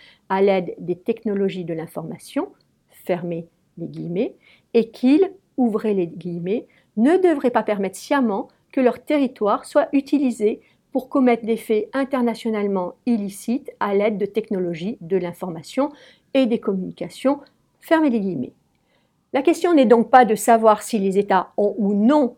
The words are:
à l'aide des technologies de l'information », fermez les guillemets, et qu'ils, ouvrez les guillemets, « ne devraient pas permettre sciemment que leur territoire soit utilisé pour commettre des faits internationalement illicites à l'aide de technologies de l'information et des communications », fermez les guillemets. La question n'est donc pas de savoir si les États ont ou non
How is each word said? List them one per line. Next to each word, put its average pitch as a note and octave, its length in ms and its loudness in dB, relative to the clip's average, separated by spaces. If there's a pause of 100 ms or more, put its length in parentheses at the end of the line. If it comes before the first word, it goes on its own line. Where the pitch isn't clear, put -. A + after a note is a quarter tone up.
(300)
à G3 120 0
l'aide F#3+ 380 2
des F3 160 -6
technologies G3 680 -4
de E3+ 80 -6
l'information », E3 760 -8 (400)
fermez E3+ 580 -6 (300)
les E3+ 100 -10
guillemets, E3 480 -6 (380)
et A3+ 160 2
qu'ils, D#4 420 2 (260)
ouvrez A3 360 0
les F#3 140 0
guillemets, « F3 600 -6 (300)
ne C#4 200 4
devraient D#4+ 340 2
pas A3 120 0
permettre G3 340 -4
sciemment B3 500 -2 (240)
que C4+ 100 -2
leur A#3+ 220 0
territoire C4 600 0
soit C#4+ 280 0
utilisé C4+ 680 0 (300)
pour B3+ 180 -4
commettre A#3+ 360 2
des A3 120 0
faits G#3+ 360 -2
internationalement A3 1000 -2 (140)
illicites A3+ 720 -4
à G3+ 160 -2
l'aide G3+ 240 0
de G3 80 -2
technologies F#3 720 -6
de F3 160 -2
l'information F3 760 -6 (420)
et C4+ 120 2
des A3+ 140 -2
communications », F#3+ 840 -4 (380)
fermez D#4 320 2
les A#3 80 0
guillemets. F3 340 -6 (800)
La C4 80 0
question F4 320 2
n'est C#4 140 6
donc A3+ 240 4
pas B3+ 140 8
de G#3+ 100 2
savoir A3 480 4
si - 160 -4
les F#3+ 180 0
États G3 400 0
ont G#3 220 0
ou G#3 160 0
non A#3+ 420 2